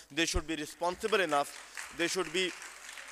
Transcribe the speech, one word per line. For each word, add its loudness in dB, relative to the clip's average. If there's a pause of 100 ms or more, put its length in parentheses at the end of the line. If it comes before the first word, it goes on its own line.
(140)
they 4
should 0
be -2
responsible 2
enough, 4 (520)
they 2
should 0
be, 2 (600)